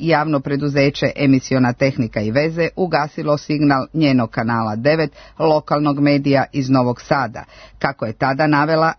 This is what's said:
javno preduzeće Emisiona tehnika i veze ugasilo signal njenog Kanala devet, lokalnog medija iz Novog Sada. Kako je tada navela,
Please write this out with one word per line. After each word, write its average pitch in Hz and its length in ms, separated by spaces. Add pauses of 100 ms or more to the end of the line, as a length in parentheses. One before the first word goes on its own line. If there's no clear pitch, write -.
javno 151 400
preduzeće 143 760
Emisiona 131 560
tehnika 135 480
i 107 100
veze 160 460
ugasilo 151 640
signal 147 540
njenog 139 380
Kanala 113 460
devet, 147 360 (260)
lokalnog 151 640
medija 139 520
iz 131 180
Novog 123 300
Sada. 131 440 (340)
Kako 139 280
je 110 60
tada 139 340
navela, 156 520